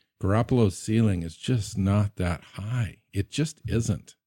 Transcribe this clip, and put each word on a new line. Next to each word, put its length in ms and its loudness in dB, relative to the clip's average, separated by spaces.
Garoppolo's 560 2
ceiling 460 0
is 140 -10
just 400 -2
not 400 2
that 260 -2
high. 420 -6
It 180 -4
just 340 -4
isn't. 500 -2